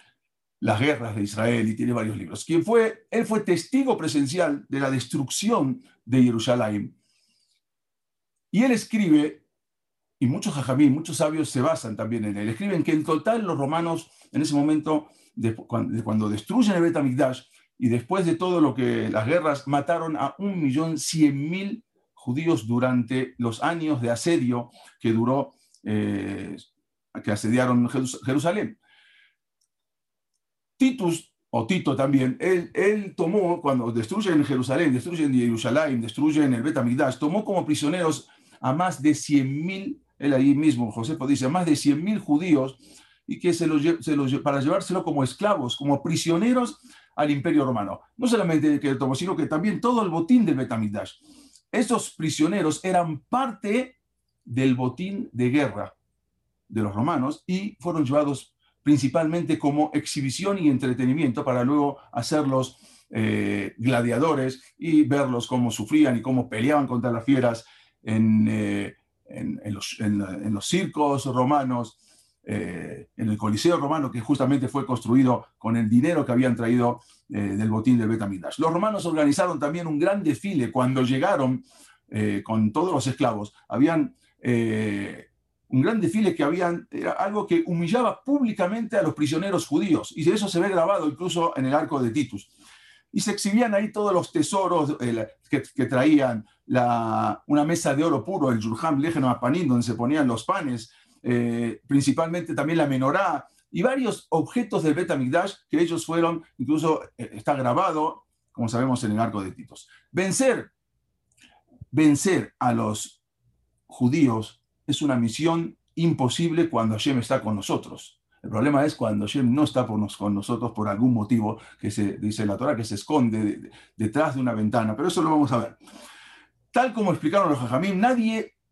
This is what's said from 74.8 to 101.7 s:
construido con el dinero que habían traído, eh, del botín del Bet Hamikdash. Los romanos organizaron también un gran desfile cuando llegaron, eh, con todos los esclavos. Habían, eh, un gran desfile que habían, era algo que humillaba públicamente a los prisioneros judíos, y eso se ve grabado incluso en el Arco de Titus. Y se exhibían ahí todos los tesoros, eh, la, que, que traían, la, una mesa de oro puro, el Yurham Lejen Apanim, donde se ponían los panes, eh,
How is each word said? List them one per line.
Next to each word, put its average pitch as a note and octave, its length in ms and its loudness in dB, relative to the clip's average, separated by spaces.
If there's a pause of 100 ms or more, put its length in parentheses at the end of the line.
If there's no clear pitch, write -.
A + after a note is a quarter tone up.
construido B2 600 2 (120)
con A2+ 180 0
el A2+ 120 2
dinero C#3+ 360 4
que B2+ 80 -2
habían A#2+ 240 2
traído, A#2+ 460 2 (260)
eh, - 100 -6
del G2+ 320 -2
botín A2 280 4
del A2 100 2
Bet A2 140 0
Hamikdash. G2 360 -8
Los E3 140 2
romanos G3 320 -2
organizaron D#3 560 2
también E3 260 -2
un D3+ 120 -2
gran G3 260 2
desfile D3 480 0
cuando B2+ 300 2
llegaron, C3 600 2 (460)
eh, G#2+ 340 -2
con A2 300 0
todos E3+ 220 0
los C3 120 0
esclavos. A#2 460 -2 (160)
Habían, - 480 2 (240)
eh, A2 840 -2 (420)
un C3 140 2
gran G#3+ 180 2
desfile F3+ 340 2
que D#3+ 80 -2
habían, E3+ 480 -2
era - 220 -4
algo G3+ 340 -2
que E3+ 180 2
humillaba F#3 600 0
públicamente A3+ 720 0
a G3 60 4
los D#3 120 0
prisioneros D#3+ 540 -2
judíos, E3 480 0
y C#3+ 120 2
eso G3+ 200 2
se F3 100 0
ve F#3+ 100 2
grabado F3+ 380 2
incluso E3 500 -2
en C3 100 0
el C3 80 0
Arco D3 280 0
de A#2 80 0
Titus. A#2+ 400 -4 (640)
Y - 80 -2
se G#3+ 100 -2
exhibían G#3 440 0
ahí G#3 180 0
todos G#3 200 0
los F3 200 0
tesoros, E3+ 680 0
eh, A#2+ 120 -2
la, A2+ 160 -4 (200)
que, C#3+ 140 0
que - 240 -4
traían, B2+ 580 2 (220)
la, A2+ 800 0
una D3 180 2
mesa E3 300 0
de D3 80 0
oro D3+ 220 0
puro, E3 260 0
el A2+ 80 2
Yurham A2+ 400 -2
Lejen D3+ 260 0
Apanim, C3 440 0
donde A#2+ 160 2
se A2+ 100 -2
ponían C3+ 320 0
los B2+ 180 -2
panes, C#3+ 480 -4 (300)
eh, A#2+ 640 -2